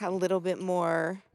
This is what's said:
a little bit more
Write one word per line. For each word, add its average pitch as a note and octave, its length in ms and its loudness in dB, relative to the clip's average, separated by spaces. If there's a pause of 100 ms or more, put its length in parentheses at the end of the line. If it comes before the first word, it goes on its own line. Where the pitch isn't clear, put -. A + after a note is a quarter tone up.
a G3 80 -2
little F#3 300 2
bit F3 200 -2
more F3 640 0 (140)